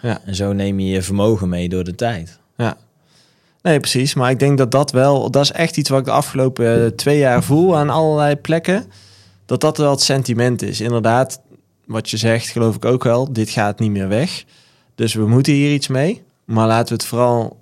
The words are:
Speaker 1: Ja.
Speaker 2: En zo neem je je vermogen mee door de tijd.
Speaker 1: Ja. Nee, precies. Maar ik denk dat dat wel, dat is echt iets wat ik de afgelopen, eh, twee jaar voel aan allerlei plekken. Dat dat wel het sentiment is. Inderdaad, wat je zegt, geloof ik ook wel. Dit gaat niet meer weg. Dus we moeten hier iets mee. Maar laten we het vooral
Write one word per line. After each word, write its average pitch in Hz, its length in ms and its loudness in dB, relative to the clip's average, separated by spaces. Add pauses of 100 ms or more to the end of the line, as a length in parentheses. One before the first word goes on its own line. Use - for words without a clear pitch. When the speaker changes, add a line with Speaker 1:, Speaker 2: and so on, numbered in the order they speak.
Speaker 1:
Ja. 117 220 -4
Speaker 2:
En 95 100 -8
zo 101 180 -2
neem 98 280 -2
je 95 100 -2
je 95 120 -2
vermogen 101 460 0
mee 87 200 -2
door 90 160 -4
de 90 100 -8
tijd. 98 440 -6 (180)
Speaker 1:
Ja. 117 200 -4 (840)
Nee, 151 180 2
precies. 131 340 -2
Maar 127 160 2
ik 127 80 0
denk 139 200 2
dat 127 120 2
dat 139 220 2
wel, 131 380 2
dat 139 120 2
is 143 100 0
echt 165 240 -2
iets 147 120 -2
wat 135 100 2
ik 131 60 0
de 131 60 -4
afgelopen, 127 720 0
eh, - 20 2
twee 143 320 0
jaar 131 240 4
voel 165 340 2
aan 147 140 0
allerlei 147 460 2
plekken. 165 480 -2 (640)
Dat - 140 -2
dat 151 180 2
wel 147 120 2
het 139 120 0
sentiment 123 600 0
is. 107 180 -6
Inderdaad, 117 600 0 (460)
wat 110 240 -6
je 107 60 -4
zegt, 113 320 0
geloof 113 280 0
ik - 80 -8
ook 123 200 0
wel. 127 280 0
Dit 110 180 -2
gaat 104 280 -2
niet 110 120 0
meer 98 180 -2
weg. 120 360 -2 (500)
Dus 113 200 -2
we 110 120 0
moeten 131 260 4
hier 143 200 2
iets 139 160 -2
mee. 143 340 -2 (220)
Maar 113 220 0
laten 113 220 2
we 117 60 -4
het 110 100 -6
vooral 120 580 0